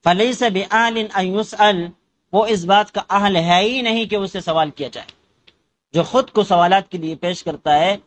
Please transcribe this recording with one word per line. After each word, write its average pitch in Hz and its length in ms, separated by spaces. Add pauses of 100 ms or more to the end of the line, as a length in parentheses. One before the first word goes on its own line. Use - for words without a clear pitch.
فليس 214 380 (100)
بأهل 220 520 (100)
ان 190 240
يسأل، 208 460 (480)
وہ 208 120
اس 202 200
بات 202 260
کا 196 180
اہل 196 260
ہے 175 260
ہی 247 200
نہیں 226 240
کہ 214 100
اس 196 160
سے 185 100
سوال 160 280
کیا 135 240
جائے۔ 113 140 (880)
جو 160 100
خود 254 260
کو 208 140
سوالات 180 480
کے 185 60
لیے 160 180
پیش 175 280
کرتا 151 360
ہے 190 160 (120)